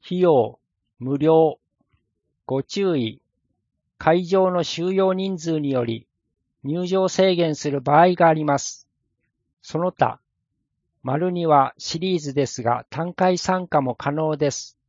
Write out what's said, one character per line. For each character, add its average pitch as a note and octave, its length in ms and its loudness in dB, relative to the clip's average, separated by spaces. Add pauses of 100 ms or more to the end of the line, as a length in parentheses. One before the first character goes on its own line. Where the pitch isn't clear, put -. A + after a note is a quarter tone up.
費 F3+ 160 -2
用、 C3+ 380 2 (400)
無 C3 180 -4
料。 D#3+ 420 4 (840)
ご C3+ 180 -4
注 F#3+ 340 -2
意。 A2+ 240 -4 (760)
会 F3 280 2
場 F#3 260 2
の F3 120 -2
収 F3 300 -4
容 F#3+ 200 2
人 F#3+ 240 -4
数 D#3+ 220 -2
に C#3+ 120 -2
よ B2+ 120 0
り、 A2+ 240 -6 (560)
入 E3 220 -4
場 F#3+ 240 0
制 F#3+ 260 2
限 E3 200 0
す - 140 -6
る C#3 120 -4
場 C#3+ 200 4
合 F3+ 120 6
が F3 140 4
あ D#3+ 60 6
り D#3 120 -2
ま C#3+ 140 0
す。 - 280 -14 (760)
そ - 160 -6
の F3+ 120 -2
他、 B2 280 -2 (840)
丸 D3+ 300 -2
二 F3 160 -4
は C#3+ 300 4
シ - 220 -10
リ F#3 180 -2
ー - 20 0
ズ D3 140 -8
で C3+ 120 0
す - 160 -10
が、 A#2 280 -2
単 E3+ 240 -8
回 F#3 240 0
参 F#3 300 -4
加 D3+ 140 0
も B2 140 -4
可 - 160 -6
能 D#3 260 -2
で C#3+ 140 0
す。 - 260 -14 (120)